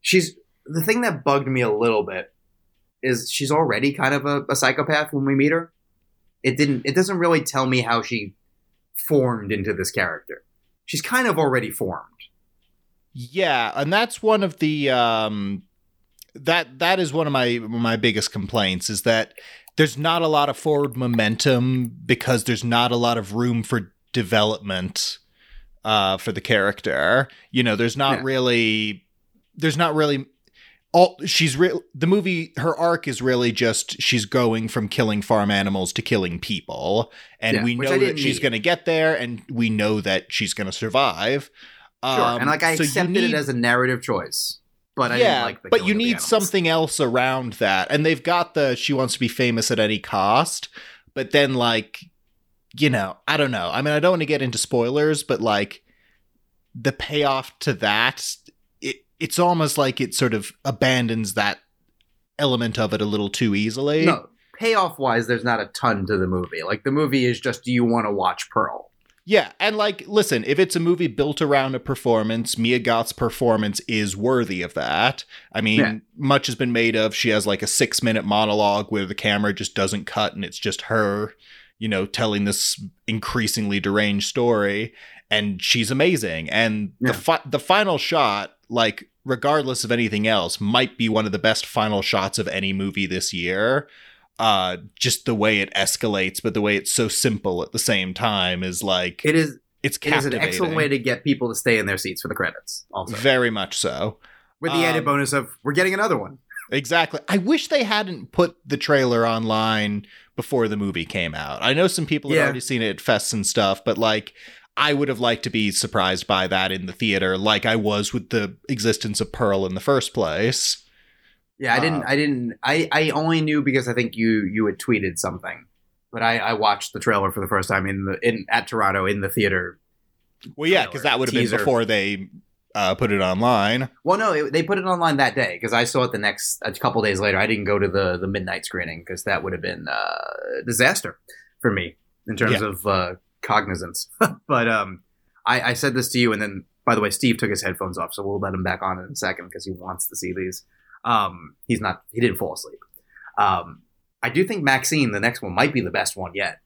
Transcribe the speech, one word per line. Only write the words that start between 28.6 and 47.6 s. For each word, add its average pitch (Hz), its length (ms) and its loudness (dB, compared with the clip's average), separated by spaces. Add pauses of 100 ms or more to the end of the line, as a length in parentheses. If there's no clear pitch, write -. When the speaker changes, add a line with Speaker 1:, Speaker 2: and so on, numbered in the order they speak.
Speaker 2:
there's 151 220 0
not 165 180 0
really, 147 320 0 (680)
all, 175 240 6 (100)
she's 156 300 0
re-, 180 220 2 (160)
the 139 120 0
movie, 180 500 2
her 151 200 -2
arc 170 320 2
is 120 140 -6
really 123 300 2
just 113 500 -2
she's 117 240 2
going 113 420 2
from 107 200 -4
killing 107 340 0
farm 104 280 2
animals 98 440 0
to 113 80 -4
killing 90 380 0
people. 92 720 -4 (280)
And 113 180 0
Speaker 1:
Yeah, 107 60 0
Speaker 2:
we 120 120 0
Speaker 1:
which 135 120 -2
Speaker 2:
know 160 60 2
Speaker 1:
I 185 40 4
Speaker 2:
that 202 80 4
Speaker 1:
didn't 160 140 -2
Speaker 2:
she's 139 160 0
Speaker 1:
need. - 60 -6
Speaker 2:
gonna 123 180 0
get 170 260 0
there, 160 300 2
and 120 340 -6
we 117 200 0
know 107 300 2
that 95 320 -2
she's - 220 -2
gonna 95 180 -6
survive. 113 800 0 (540)
Speaker 1:
Sure, 127 200 2
and, 120 180 0
Speaker 2:
Um, 131 60 0
Speaker 1:
like, 156 140 0
I 165 140 2
Speaker 2:
so 165 80 0
you 151 40 -2
Speaker 1:
accepted 180 280 0
it 220 120 4
Speaker 2:
need 233 60 0
Speaker 1:
as 143 140 -2
a 139 60 -2
narrative 123 480 2
choice, - 580 -4 (340)
but 120 160 0
I 170 80 0
Speaker 2:
Yeah, 233 120 4
Speaker 1:
didn't 131 160 2
like - 160 -8
the - 80 -6
Speaker 2:
but 233 100 4
Speaker 1:
killing 185 80 -2
Speaker 2:
you 208 60 2
Speaker 1:
of 208 40 0
the 226 60 0
Speaker 2:
need 240 60 0
Speaker 1:
animals. - 180 -2
Speaker 2:
something 196 400 2
else 160 320 0
around 127 540 0
that. 95 360 2